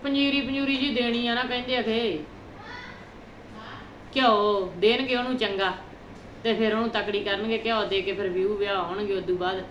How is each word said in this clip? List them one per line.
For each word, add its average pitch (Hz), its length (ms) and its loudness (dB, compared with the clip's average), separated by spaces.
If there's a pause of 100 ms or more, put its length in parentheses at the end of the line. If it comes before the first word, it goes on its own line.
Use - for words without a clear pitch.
ਪੰਜੀਰੀ 277 380 2
ਪੰਜੂਰੀ 269 360 0
ਜੀ 269 160 2
ਦੇਣੀ 240 340 2
ਆ 233 60 2
ਨਾ 247 100 0
ਕਹਿੰਦੇ 247 340 -2
ਆ 240 40 0
ਕਿ 220 380 0 (2000)
ਘਿਓ 208 640 6
ਦੇਣਗੇ 247 380 4
ਉਹਨੂੰ 247 220 0
ਚੰਗਾ 196 360 0 (680)
ਤੇ 226 100 2
ਫਿਰ 214 200 2
ਉਹਨੂੰ 226 160 2
ਤਕੜੀ 202 340 0
ਕਰਨਗੇ, 208 420 0
ਘਿਓ 220 180 2
ਦੇ 196 180 0
ਕੇ 196 120 -2
ਫਿਰ 196 160 -2
ਵਿਊ 190 260 2
ਵਿਆਹ 202 200 0
ਆਉਣਗੇ 190 400 -2
ਉਦੋਂ 180 200 0
ਬਾਅਦ। 180 360 -2